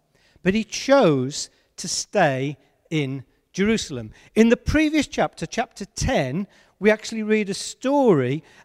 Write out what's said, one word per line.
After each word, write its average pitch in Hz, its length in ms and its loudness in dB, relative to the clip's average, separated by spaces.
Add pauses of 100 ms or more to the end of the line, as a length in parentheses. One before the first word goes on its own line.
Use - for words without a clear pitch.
(420)
but 185 100 2
he 220 120 0
chose 151 840 2 (300)
to 180 100 -10
stay 139 720 -2 (320)
in 139 340 -4 (300)
Jerusalem. 170 560 -2 (240)
In 226 160 6
the - 80 4
previous 302 480 0
chapter, - 400 -4
chapter - 400 -8
ten, 185 600 -2 (320)
we 202 120 2
actually 220 320 -4
read 214 260 0
a 196 60 -6
story, 175 920 0 (200)